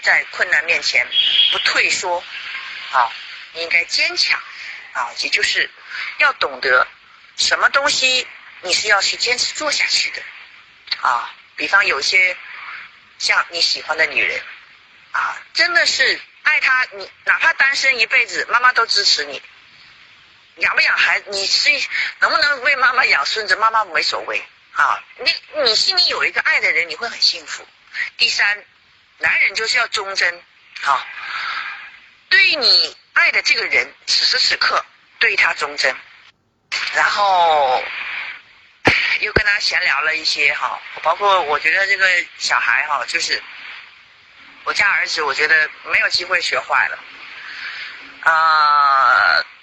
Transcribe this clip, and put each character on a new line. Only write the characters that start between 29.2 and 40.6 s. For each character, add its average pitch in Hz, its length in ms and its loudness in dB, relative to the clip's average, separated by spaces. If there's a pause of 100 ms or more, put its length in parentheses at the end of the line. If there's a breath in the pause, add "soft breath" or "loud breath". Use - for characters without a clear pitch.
人 220 140 0
就 220 120 -4
是 247 120 0
要 233 100 0
忠 196 260 -6
贞 175 280 -2 (420)
啊， 139 220 0 (1200 loud breath)
对 381 280 4
你 - 400 2 (180)
爱 330 180 4
的 208 100 0
这 - 120 2
个 226 120 -2
人， - 260 0 (140)
此 - 180 2
时 - 140 2
此 - 180 2
刻 - 280 0 (340)
对 214 180 2
他 170 180 2
忠 147 220 -6
贞。 135 180 0 (1000)
然 151 140 2
后 165 760 4 (1400 loud breath)
又 214 120 -4
跟 214 120 2
他 208 160 0
闲 175 220 0
聊 147 200 0
了 156 140 0
一 156 80 -8
些 147 300 0
哈， 135 260 -4 (220)